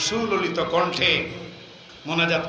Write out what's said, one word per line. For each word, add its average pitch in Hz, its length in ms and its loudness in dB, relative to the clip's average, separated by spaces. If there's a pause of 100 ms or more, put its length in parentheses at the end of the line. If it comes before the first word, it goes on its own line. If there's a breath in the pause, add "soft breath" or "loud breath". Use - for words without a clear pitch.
সুললিত 190 540 0 (140)
কণ্ঠে 175 380 2 (960)
মোনাজাত 165 420 2